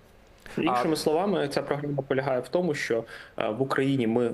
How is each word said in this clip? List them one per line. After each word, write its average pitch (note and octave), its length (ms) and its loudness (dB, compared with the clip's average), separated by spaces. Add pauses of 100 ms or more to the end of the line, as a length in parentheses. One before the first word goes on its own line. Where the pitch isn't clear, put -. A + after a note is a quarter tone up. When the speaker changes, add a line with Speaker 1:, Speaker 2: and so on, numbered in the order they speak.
(560)
Speaker 1:
А - 60 0
Speaker 2:
Іншими B2+ 340 2
словами, D#3 520 2
ця C#3+ 140 -2
програма C#3+ 460 -2
полягає C3+ 320 2
в - 80 -6
тому, F3 260 0
що, - 300 -2 (340)
е, A2+ 100 -2
в A#2 140 -2
Україні C3+ 440 2
ми A#2 280 2